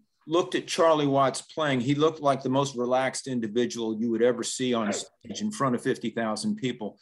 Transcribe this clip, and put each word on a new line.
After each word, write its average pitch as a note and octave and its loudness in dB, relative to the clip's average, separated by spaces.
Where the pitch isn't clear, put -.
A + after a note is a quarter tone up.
looked F3 0
at E3 -2
Charlie D#3 4
Watts C3+ 2
playing, C#3 -2
he C3+ 0
looked D#3 2
like C#3 2
the C3+ -4
most C3+ 0
relaxed B2+ -2
individual A2+ -2
you A#2+ 0
would A2 2
ever A#2 4
see B2+ -2
on G#2+ 0
stage - -10
in G#2+ -2
front B2 0
of A2 -4
fifty A#2+ -2
thousand G#2+ -2
people. G#2+ -6